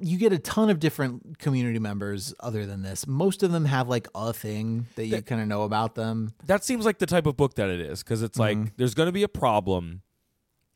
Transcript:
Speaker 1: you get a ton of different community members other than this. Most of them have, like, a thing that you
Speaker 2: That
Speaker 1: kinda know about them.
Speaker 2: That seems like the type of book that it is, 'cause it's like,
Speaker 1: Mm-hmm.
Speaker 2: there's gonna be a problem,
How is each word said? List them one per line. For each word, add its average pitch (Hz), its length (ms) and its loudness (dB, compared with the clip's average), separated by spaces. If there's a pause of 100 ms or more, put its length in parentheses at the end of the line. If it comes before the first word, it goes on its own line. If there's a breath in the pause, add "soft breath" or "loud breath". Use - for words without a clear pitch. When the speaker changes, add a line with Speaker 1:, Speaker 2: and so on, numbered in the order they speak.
Speaker 1:
you 170 160 0
get 202 160 4
a 175 60 4
ton 214 300 2
of 175 100 4
different 147 600 -2
community 123 400 0
members 101 600 -4
other 110 260 -4
than 98 180 -8
this. 95 240 -8
Most 170 340 0
of 185 100 4
them 165 140 2
have, 131 220 2
like, 123 260 0
a 110 200 -4
thing 113 600 -4
that 113 100 -6
you 110 60 -4
Speaker 2:
That 107 140 -2
Speaker 1:
kinda 113 200 -2
know 107 180 -2
about 107 320 0
them. 113 380 -4 (120)
Speaker 2:
That 196 200 2
seems 233 200 0
like 214 140 2
the 190 80 2
type 175 180 2
of 143 120 2
book 139 180 2
that 101 140 0
it 90 100 -2
is, 80 240 -8
'cause 113 180 -2
it's 113 160 -4
like, 107 200 4
Speaker 1:
Mm-hmm. 107 200 -2
Speaker 2:
there's 123 160 2
gonna 160 200 2
be 202 100 0
a 202 60 2
problem, 92 720 0 (760)